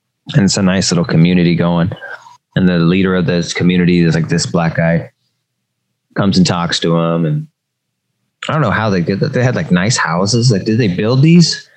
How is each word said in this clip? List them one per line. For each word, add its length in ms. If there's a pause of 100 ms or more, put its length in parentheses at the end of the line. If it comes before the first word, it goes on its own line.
(340)
And 120
it's 100
a 60
nice 280
little 140
community 500
going. 380 (640)
And 140
the 100
leader 340
of 120
this 260
community 480
is, 160
like, 140
this 160
black 320
guy, 340 (1040)
comes 220
and 100
talks 320
to 180
him. 280
And 220 (1000)
I 60
don't 80
know 100
how 180
they 120
did 180
that. 140
They 100
had, 120
like, 140
nice 280
houses. 520
Like, 140
did 140
they 100
build 340
these? 560